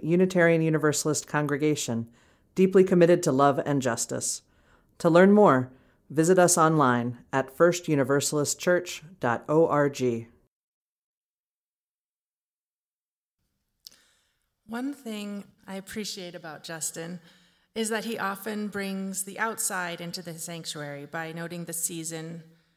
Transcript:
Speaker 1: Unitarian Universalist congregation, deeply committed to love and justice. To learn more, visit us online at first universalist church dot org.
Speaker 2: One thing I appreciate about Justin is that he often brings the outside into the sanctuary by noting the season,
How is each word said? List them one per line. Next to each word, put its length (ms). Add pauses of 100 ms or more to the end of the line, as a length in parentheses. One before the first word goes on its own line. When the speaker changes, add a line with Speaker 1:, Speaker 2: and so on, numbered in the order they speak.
Speaker 1:
Unitarian 580
Universalist 640
congregation, 840 (440)
deeply 300
committed 400
to 80
love 340
and 160
justice. 600 (560)
To 120
learn 220
more, 400 (380)
visit 280
us 200
online 640 (120)
at 240
first 320
universalist 720
church 440 (180)
dot 260
org. 800 (4000)
Speaker 2:
One 260
thing 520 (200)
I 100
appreciate 600
about 300
Justin 560 (520)
is 140
that 160
he 160
often 480
brings 560
the 160
outside 600
into 200
the 120
sanctuary 720
by 260
noting 320
the 80
season, 720 (340)